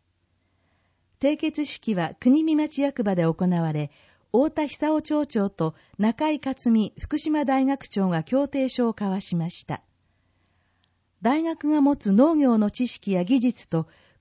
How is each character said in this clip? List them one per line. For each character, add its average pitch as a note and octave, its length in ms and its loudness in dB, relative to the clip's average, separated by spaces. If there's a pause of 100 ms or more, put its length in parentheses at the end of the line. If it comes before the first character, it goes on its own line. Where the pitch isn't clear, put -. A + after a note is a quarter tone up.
(1200)
締 D4+ 160 2
結 D4+ 280 -4
式 - 300 -4
は E3+ 240 -2
国 C#4+ 240 4
見 D#4 140 2
町 D4+ 240 -2
役 C#4 240 -2
場 G3 100 0
で F3 80 2
行 E3 260 0
わ E3+ 220 0
れ、 D3+ 200 -4 (420)
太 C#4 160 4
田 D4+ 160 -4
久 D4+ 280 -2
夫 D4+ 80 0
町 D4+ 240 -2
長 G3+ 240 -2
と D#3+ 240 -4 (240)
中 A3+ 340 0
井 D4+ 100 -4
克 C4 280 -4
美 A3 300 2
福 - 180 -6
島 D4+ 280 0
大 C4 200 2
学 C#4 220 -2
長 F#3+ 220 0
が E3 140 0
協 C#4 260 0
定 C4+ 180 -2
書 B3 220 0
を - 20 -4
交 G#3 180 -4
わ F#3+ 120 -4
し - 160 -4
ま E3 120 -2
し - 160 -12
た。 - 180 -10 (1400)
大 C#4 220 2
学 D#4+ 260 -2
が D4+ 100 2
持 C#4 160 4
つ G#3 160 -2
農 C#4 240 6
業 C4 220 4
の G#3 120 2
知 B3 200 -4
識 - 240 -6
や F3+ 100 0
技 A#3+ 160 2
術 A#3+ 300 -2
と、 D#3+ 180 -2 (340)